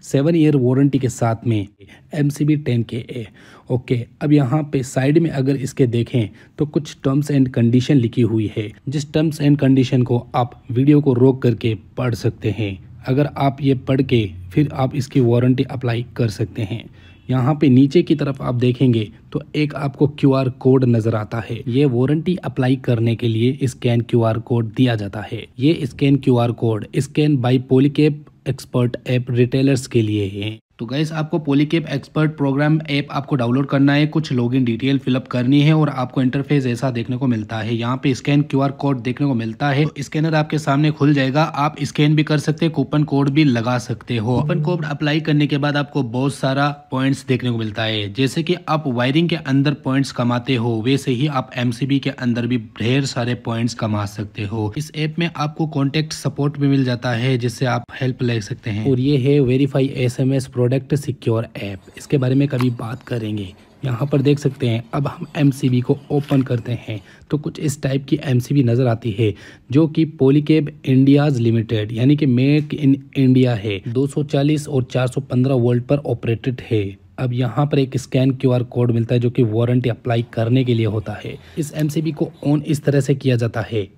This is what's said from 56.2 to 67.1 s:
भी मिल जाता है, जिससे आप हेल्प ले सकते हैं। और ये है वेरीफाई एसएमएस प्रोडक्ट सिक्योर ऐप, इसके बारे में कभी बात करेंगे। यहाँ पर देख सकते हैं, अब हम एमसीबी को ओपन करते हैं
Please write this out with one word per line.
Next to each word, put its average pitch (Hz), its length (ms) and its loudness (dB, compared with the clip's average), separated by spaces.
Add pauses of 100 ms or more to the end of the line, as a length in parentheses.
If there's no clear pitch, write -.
भी 143 100 0
मिल 139 180 2
जाता 123 260 -2
है, 123 260 0
जिससे 120 280 -2
आप 120 180 -2 (180)
हेल्प 127 200 -4
ले 120 200 -2
सकते - 280 -10
हैं। 110 220 0
और 123 80 2
ये 143 180 2
है 139 220 4
वेरीफाई 135 480 2
एसएमएस 131 600 -2
प्रोडक्ट 123 240 0 (240)
सिक्योर 117 520 -2 (100)
ऐप, 101 220 -10 (180)
इसके - 200 -2
बारे 127 180 2
में 139 120 4
कभी 127 220 0
बात 120 340 -8
करेंगे। 107 500 -6 (320)
यहाँ 127 220 -2
पर 143 140 0
देख 139 180 4
सकते 131 280 -2
हैं, 117 160 -2 (100)
अब 143 140 -2
हम 165 180 -10 (120)
एमसीबी 131 440 2
को 131 160 0 (140)
ओपन 143 300 0
करते 123 300 -2
हैं 110 300 -8 (300)